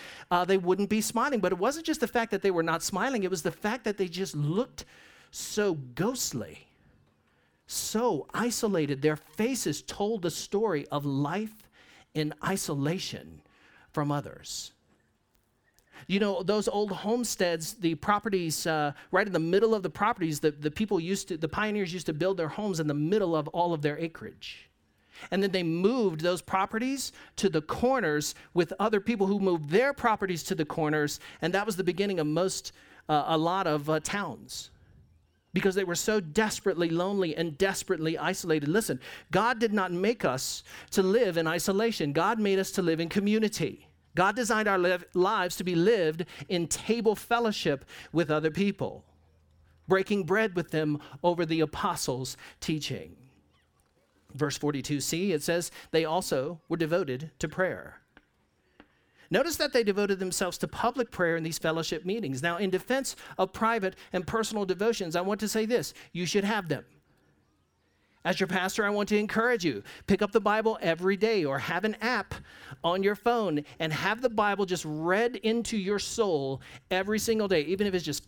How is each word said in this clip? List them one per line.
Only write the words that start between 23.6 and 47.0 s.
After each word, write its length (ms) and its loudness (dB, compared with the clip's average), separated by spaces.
of 80 -2
their 200 0
acreage. 680 -10
And 100 2
then 120 2
they 100 0
moved 600 2
those 200 0
properties 720 -4
to 120 2
the 120 2
corners 760 0
with 260 2
other 180 2
people 280 2
who 120 2
moved 300 2
their 240 4
properties 520 0
to 100 -4
the 100 -2
corners. 560 -2
And 120 0
that 120 0
was 100 -2
the 80 -2
beginning 340 0
of 80 0
most, 460 -2
uh, 180 2
a 120 2
lot 300 2
of, 200 0
uh, 120 2
towns, 720 -6
because 220 2
they 100 0
were 100 -2
so 240 0
desperately 720 0
lonely 480 0
and 200 -2
desperately 600 0
isolated. 500 0
Listen, 300 2
God 300 2
did 120 2
not 200 2
make 320 0
us 400 -2
to 100 4
live 340 4
in 100 2
isolation. 680 0
God 280 2
made 180 4
us 140 -2
to 100 0
live 160 2
in 120 -4
community. 760 0
God 180 4
designed 320 0
our 120 4
liv-, 260 2
lives 420 2
to 80 -6
be 100 0
lived 500 2
in 180 0
table 480 0